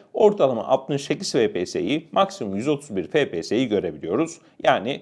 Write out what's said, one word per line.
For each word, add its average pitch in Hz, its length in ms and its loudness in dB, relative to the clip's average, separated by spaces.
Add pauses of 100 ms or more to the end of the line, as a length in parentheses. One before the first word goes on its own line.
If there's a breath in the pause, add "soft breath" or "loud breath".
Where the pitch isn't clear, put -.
(140 loud breath)
ortalama 151 500 4
altmış 139 400 0
sekiz - 280 -4
F 117 220 2
P 90 120 -2
S'yi, 104 460 -4
maksimum 127 440 -2
yüz 113 120 -4
otuz 147 280 -4
bir 87 120 -4
F 143 240 2
P 82 120 -4
S'yi 131 240 0
görebiliyoruz. 90 720 -2 (240 soft breath)
Yani 127 380 2